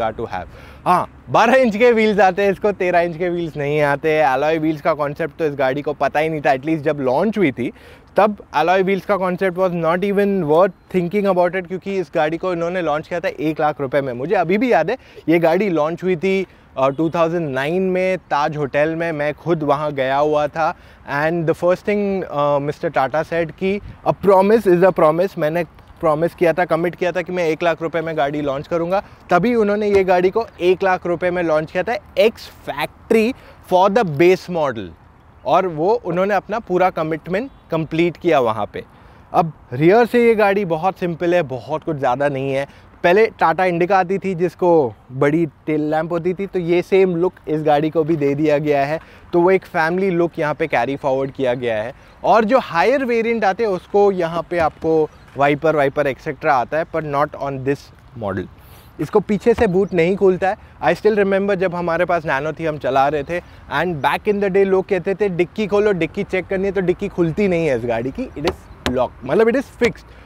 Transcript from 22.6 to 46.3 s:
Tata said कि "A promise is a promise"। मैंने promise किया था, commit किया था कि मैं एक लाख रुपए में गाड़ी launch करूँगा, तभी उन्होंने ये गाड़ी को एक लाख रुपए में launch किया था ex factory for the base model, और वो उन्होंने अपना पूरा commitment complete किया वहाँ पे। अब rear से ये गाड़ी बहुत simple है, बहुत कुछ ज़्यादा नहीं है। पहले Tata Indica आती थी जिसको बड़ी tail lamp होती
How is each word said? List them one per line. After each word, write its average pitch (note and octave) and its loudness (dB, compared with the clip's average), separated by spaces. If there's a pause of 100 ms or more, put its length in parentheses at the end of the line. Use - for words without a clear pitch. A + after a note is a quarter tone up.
Tata C#3 0
said E3 -4
कि F#3+ -2 (280)
"A D#3+ 2 (120)
promise G3+ 4
is F3 4
a F#3 6
promise"। E3+ 2
मैंने D#3+ -2 (360)
promise D#3+ 0
किया E3 2
था, F3+ 0
commit E3 -2
किया F3 -2
था F3+ -4
कि F3+ -8
मैं F3+ -2
एक D#3+ -2
लाख E3 0
रुपए E3 -4
में D#3+ -6
गाड़ी D3+ -2
launch C#3+ -4
करूँगा, F3 -2 (280)
तभी F#3 2
उन्होंने G#3 0
ये G3 4
गाड़ी F3+ 2
को A3+ -2 (140)
एक F3 2
लाख F#3 0
रुपए F3 -2
में F3+ -2
launch D#3 0
किया F3+ -4
था A3 -4 (220)
ex A3 2 (200)
factory G#3+ -2 (400)
for F#3 4
the A#3 2 (140)
base F3+ 4
model, C3+ -4 (600)
और F3 2
वो E3+ -2 (120)
उन्होंने F#3 -2
अपना G3 -4
पूरा F3+ 0
commitment E3+ -6 (200)
complete E3 -2
किया D#3 2
वहाँ A2 -2
पे। - -10 (480)
अब E3 0 (200)
rear F3+ 4
से A#3+ 2
ये A3+ 6
गाड़ी G3+ 2
बहुत E3+ -2
simple F3 -2
है, F3 2
बहुत C3 -8
कुछ D#3+ -4
ज़्यादा C3+ 0
नहीं C3+ -4
है। C#3 -2 (380)
पहले G#3 4 (120)
Tata E3 2
Indica F3+ 0
आती F#3+ 2
थी F#3+ -4
जिसको E3 2 (180)
बड़ी D3 2 (200)
tail D3+ -2
lamp D#3+ -2
होती F3 -2